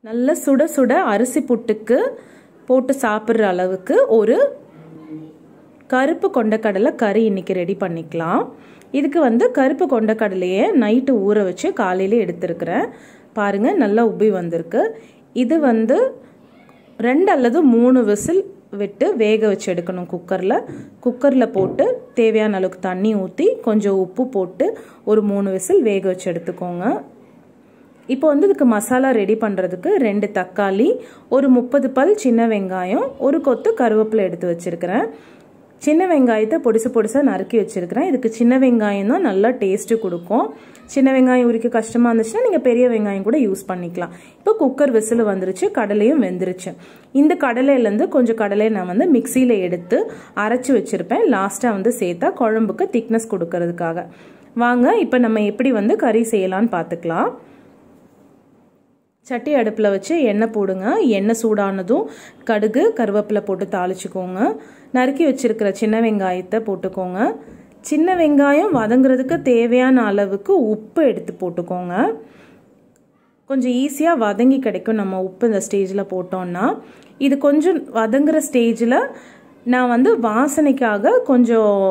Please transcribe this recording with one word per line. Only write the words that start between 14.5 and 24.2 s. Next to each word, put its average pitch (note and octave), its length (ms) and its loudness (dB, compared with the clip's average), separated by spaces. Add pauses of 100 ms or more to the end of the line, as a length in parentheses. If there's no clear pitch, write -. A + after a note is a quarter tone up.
இது D4+ 140 0 (100)
வந்து A3+ 300 2 (1120)
ரெண்டு F4+ 280 2
அல்லது B3+ 260 2 (120)
மூணு B3 360 4
விசில் D#4+ 320 0 (400)
விட்டு G3+ 260 -2 (160)
வேக G#3+ 160 2 (120)
வச்சு G#3 240 -4
எடுக்கணும் F3+ 360 -8
குக்கர்ல. F#3+ 480 -2 (460)
குக்கர்ல B3 400 2 (100)
போட்டு F#3+ 300 0 (340)
தேவையான G#3+ 400 2
அளவுக்கு F#3 300 -6
தண்ணி G3 240 0 (100)
ஊத்தி D4+ 240 -2 (220)
கொஞ்சம் G3+ 340 2
உப்பு G#3 220 -4 (100)